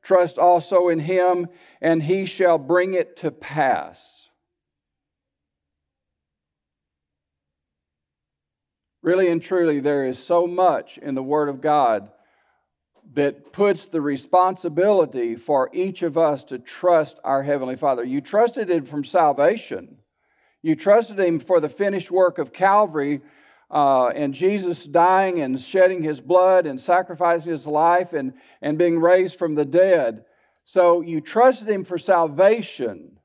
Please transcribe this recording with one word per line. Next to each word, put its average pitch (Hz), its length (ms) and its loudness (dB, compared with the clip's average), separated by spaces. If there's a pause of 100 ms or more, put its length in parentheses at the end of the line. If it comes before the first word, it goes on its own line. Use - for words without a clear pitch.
trust 180 360 2
also 180 500 2
in 165 120 0
him, 180 480 -2 (320)
and 165 240 0
he 190 220 -2
shall 180 320 0
bring 180 360 -2
it 170 240 -4
to 156 140 -8
pass." - 960 -6 (4000)
Really 185 260 2
and 165 140 -2
truly, 165 380 0
there 143 260 -2
is 127 160 -8
so 175 240 0
much 175 500 -2
in 139 200 -8
the 131 80 -6
Word 147 240 -2
of 135 120 -10
God 123 520 0 (1040)
that 139 380 -4
puts 202 340 0
the 160 140 -4
responsibility 160 1300 0
for 131 400 -2
each 185 280 -6
of 156 140 -4
us 151 280 0
to 131 140 -12
trust 160 680 -2
our 139 180 0
Heavenly 131 340 -4
Father. 127 280 -2
You 135 180 -6
trusted 220 480 -2
Him 165 160 -2
from 147 180 -8
salvation. 151 960 -2 (640)
You 156 140 0
trusted 208 420 2
Him 170 200 0
for 175 220 2
the 151 80 -4
finished 196 420 -4
work 180 280 2
of 143 160 -8
Calvary, 165 680 0 (500)
uh, 135 380 2
and 139 240 -4
Jesus 180 520 -4
dying 175 560 2
and 131 200 -4
shedding 185 420 0
His 147 200 -6
blood 180 420 4
and 135 160 -8
sacrificing 175 680 -2
His 147 160 -8
life 170 480 0
and, 131 200 -6 (280)
and 151 160 -4
being 170 200 2
raised 180 380 2
from 160 200 -4
the 147 100 0
dead. 151 580 0 (400)
So 175 360 2
you 165 200 -6
trusted 226 480 0
Him 196 160 -4
for 175 140 -8
salvation. 165 1300 0